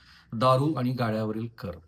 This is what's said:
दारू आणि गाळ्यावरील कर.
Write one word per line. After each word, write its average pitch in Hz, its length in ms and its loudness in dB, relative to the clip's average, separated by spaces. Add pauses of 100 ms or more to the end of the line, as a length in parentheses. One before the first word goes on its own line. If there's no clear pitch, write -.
(340)
दारू 131 400 4
आणि 127 200 -2
गाळ्यावरील 110 540 -2 (120)
कर. - 120 -8 (160)